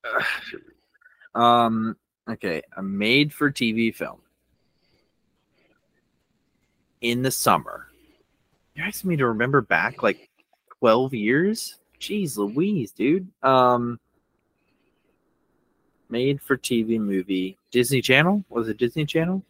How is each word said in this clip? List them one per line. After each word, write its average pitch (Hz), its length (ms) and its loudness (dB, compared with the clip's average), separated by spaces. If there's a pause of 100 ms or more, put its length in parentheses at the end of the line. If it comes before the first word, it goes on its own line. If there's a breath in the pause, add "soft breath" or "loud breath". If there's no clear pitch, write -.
Uh, - 1300 -8
um, 113 580 4 (320)
okay, 92 320 -4 (160)
a 95 40 -10
made-for-T 117 920 0
V 113 180 0
film. - 300 -10 (2750)
In 120 200 0
the 131 100 0
summer. - 560 -2 (880)
You're 156 100 -8
asking 190 260 -6
me 160 60 0
to 131 100 2
remember 127 340 2
back, 95 420 -2
like, - 260 -2 (500)
twelve 127 340 4
years? 139 640 -2 (240)
Jeez 196 380 -6
Louise, 127 540 -2
dude. 180 360 0 (160)
Um, 123 560 2 (2000)
made-for-T 127 720 -2
V 113 160 0
movie. 95 580 -2 (140)
Disney 123 300 0
Channel? 170 480 2
Was 117 200 -4
it 107 80 -6
Disney 123 280 -2
Channel? 175 440 -2